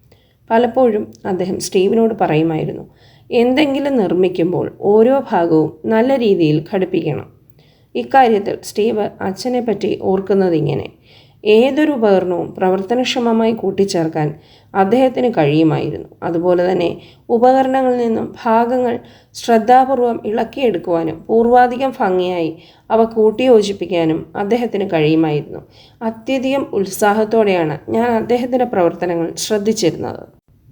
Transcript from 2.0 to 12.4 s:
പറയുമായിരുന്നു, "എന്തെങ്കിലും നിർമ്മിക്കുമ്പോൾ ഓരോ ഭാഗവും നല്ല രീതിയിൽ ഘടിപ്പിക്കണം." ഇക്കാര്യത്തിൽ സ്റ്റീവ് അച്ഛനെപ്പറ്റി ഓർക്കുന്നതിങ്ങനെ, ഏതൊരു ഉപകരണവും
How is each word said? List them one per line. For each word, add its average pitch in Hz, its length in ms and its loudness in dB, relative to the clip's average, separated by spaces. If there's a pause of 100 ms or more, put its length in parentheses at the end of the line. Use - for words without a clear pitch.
പറയുമായിരുന്നു, 160 720 -2 (460)
"എന്തെങ്കിലും 269 640 2
നിർമ്മിക്കുമ്പോൾ 175 720 0 (140)
ഓരോ 226 380 4
ഭാഗവും 170 540 0 (120)
നല്ല 226 320 2
രീതിയിൽ 170 480 2
ഘടിപ്പിക്കണം." 170 640 -4 (680)
ഇക്കാര്യത്തിൽ 240 680 2
സ്റ്റീവ് 214 420 -2 (160)
അച്ഛനെപ്പറ്റി 220 800 -4
ഓർക്കുന്നതിങ്ങനെ, 190 840 0 (560)
ഏതൊരു 262 480 4
ഉപകരണവും 185 640 0